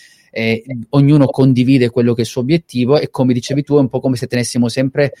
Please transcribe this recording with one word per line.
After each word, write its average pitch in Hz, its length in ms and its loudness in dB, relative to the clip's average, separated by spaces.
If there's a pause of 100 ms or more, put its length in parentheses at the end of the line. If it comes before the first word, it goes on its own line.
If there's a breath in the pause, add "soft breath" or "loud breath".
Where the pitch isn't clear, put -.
(300 soft breath)
eh, 113 340 -4 (260)
ognuno 143 360 4
condivide 127 640 2
quello 120 240 0
che 120 80 -4
è - 20 0
il 113 60 -8
suo 131 120 -6
obiettivo 135 580 0
e 139 100 -6
come 127 240 0
dicevi 139 300 -4
tu 143 140 -2
è - 20 4
un 131 100 0
po' 127 100 -4
come 131 180 -2
se 120 100 -8
tenessimo 120 420 -2
sempre 135 520 -2